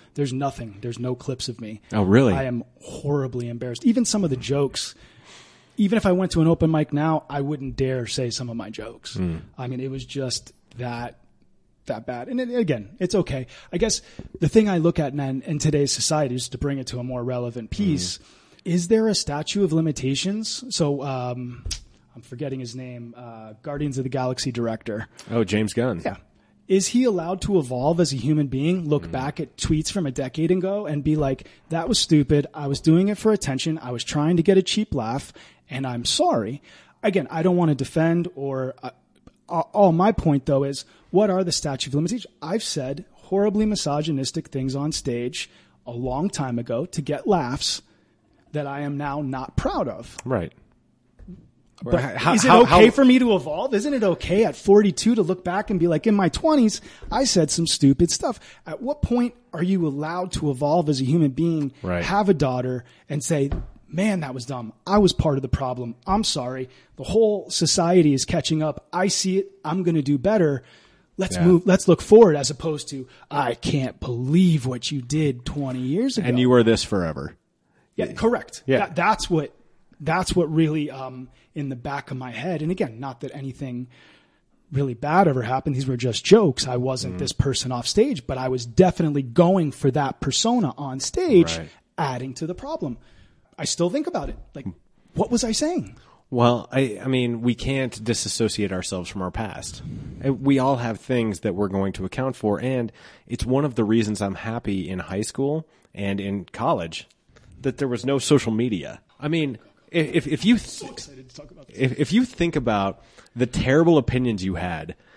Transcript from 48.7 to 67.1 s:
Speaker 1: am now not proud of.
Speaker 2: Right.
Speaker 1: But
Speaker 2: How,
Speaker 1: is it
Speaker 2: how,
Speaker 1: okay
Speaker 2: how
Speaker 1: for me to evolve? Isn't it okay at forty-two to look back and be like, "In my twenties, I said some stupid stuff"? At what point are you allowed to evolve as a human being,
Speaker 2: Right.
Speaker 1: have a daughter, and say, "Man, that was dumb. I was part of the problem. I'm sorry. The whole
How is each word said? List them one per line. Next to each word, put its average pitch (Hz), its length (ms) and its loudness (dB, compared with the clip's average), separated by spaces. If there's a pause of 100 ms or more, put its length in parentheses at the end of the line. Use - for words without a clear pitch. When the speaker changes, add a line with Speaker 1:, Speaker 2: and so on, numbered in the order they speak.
Speaker 1:
am 143 160 -6
now 143 260 -6
not 131 340 -8
proud 285 300 -2
of. - 280 -12 (100)
Speaker 2:
Right. 107 280 -2 (1300)
Speaker 1:
But 139 320 0
Speaker 2:
How, 123 180 2
Speaker 1:
is 220 120 4
it - 20 4
Speaker 2:
how, 233 140 10
Speaker 1:
okay 208 240 10
Speaker 2:
how 233 60 10
Speaker 1:
for 277 120 4
me 254 160 8
to 240 160 4
evolve? 170 380 -4
Isn't 233 200 0
it 247 100 0
okay 196 420 2
at 196 100 -2
forty-two 208 600 6
to 220 60 4
look 180 220 -2
back 185 260 -4
and 196 120 0
be 175 60 4
like, 165 200 2
"In 214 80 4
my 190 140 4
twenties, 285 500 2 (320)
I 254 140 -2
said 170 260 2
some 170 160 0
stupid 143 420 4
stuff"? - 300 -4 (260)
At 160 160 -12
what 285 200 -4
point 240 320 0 (180)
are 175 120 -4
you 180 220 2
allowed 160 480 -4
to 156 160 -2
evolve 147 380 2
as 139 140 0
a - 20 -2
human 143 280 2
being, 156 500 0
Speaker 2:
Right. 87 220 -2
Speaker 1:
have 196 260 2
a 196 40 8
daughter, 127 520 -2 (240)
and - 120 -6
say, 143 280 0 (400)
"Man, 190 320 0
that 135 120 -8
was 123 120 -10
dumb. 123 260 -8 (160)
I 202 120 4
was 196 120 6
part 143 260 0
of 135 40 -4
the 131 80 -6
problem. 123 460 -4 (120)
I'm 208 160 2
sorry. 131 460 -6 (260)
The 135 80 -14
whole 208 460 2